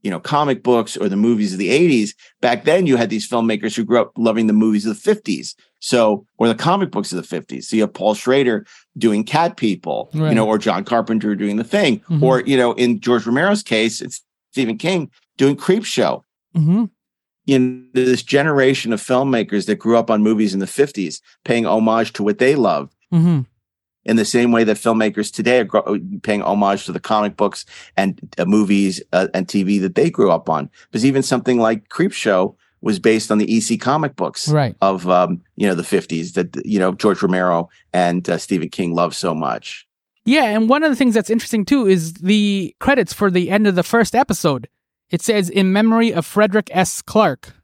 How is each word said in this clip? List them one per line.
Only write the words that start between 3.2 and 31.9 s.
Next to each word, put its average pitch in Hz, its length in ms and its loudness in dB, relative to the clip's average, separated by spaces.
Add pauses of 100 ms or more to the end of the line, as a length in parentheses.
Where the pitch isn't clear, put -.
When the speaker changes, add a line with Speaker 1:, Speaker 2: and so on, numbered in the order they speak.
Speaker 1:
filmmakers 113 460 -2
who 117 80 -2
grew 120 180 2
up - 160 -2
loving 113 300 0
the 107 60 2
movies 107 340 2
of 107 80 -4
the - 60 -20
fifties. 113 540 -2 (240)
So, 107 460 2 (140)
or 113 80 4
the 113 80 2
comic 180 340 0
books - 220 -6
of 90 60 -6
the 82 60 -8
fifties. - 460 -12
So 110 60 -4
you 110 80 4
have 104 100 -4
Paul 104 220 0
Schrader 123 500 0 (320)
doing 110 260 0
Cat 165 340 -2
People, 87 540 -4
you 156 120 -2
Speaker 2:
Right. 156 100 0
Speaker 1:
know, 110 140 2
or 110 100 0
John 101 260 -2
Carpenter 113 520 -2
doing 101 220 -4
The 113 60 -4
Thing, 147 360 0
Speaker 2:
Mm-hmm. 151 240 -2
Speaker 1:
or, 131 180 4
you 135 160 0
know, 120 160 2
in 120 260 0
George 117 280 0
Romero's 180 340 0
case, 110 400 -2
it's - 220 -14 (280)
Stephen 113 280 -4
King 170 320 -2 (260)
doing 139 180 2
Creepshow. 139 680 -2 (320)
Speaker 2:
Mm-hmm. 175 300 2 (600)
Speaker 1:
You 135 140 4
know, 127 240 -2 (100)
this 127 300 2
generation 139 680 2
of 107 100 -2
filmmakers 123 680 0
that 107 80 0
grew 113 220 2
up 117 120 0
on 107 140 2
movies 107 320 2
in 98 40 -2
the 95 80 -4
fifties, 120 540 -2 (220)
paying 117 240 -2
homage 110 460 0
to 101 100 -6
what 104 160 -2
they 135 160 4
loved. 82 400 -2 (180)
Speaker 2:
Mm-hmm. 165 280 2 (640)
Speaker 1:
In 110 100 0
the 110 100 2
same 120 260 2
way 117 120 4
that 107 140 2
filmmakers 110 540 -2
today 123 280 2
are 113 60 0
gro-, 101 340 0 (240)
paying 104 180 -2
homage 101 440 0
to 95 60 -10
the - 80 -6
comic 104 380 -2
books - 280 -4 (320)
and, 95 220 -2 (200)
uh, 90 60 0
movies, 98 580 2 (100)
uh, 92 220 2
and 95 120 -4
T 101 140 -2
V 101 180 0
that 92 140 -4
they 156 160 2
grew 101 220 2
up 82 180 -2
on. 76 220 -4 (180)
Because 117 160 -2
even 135 160 2
something 127 380 0
like 110 300 0
Creepshow 98 640 -2 (260)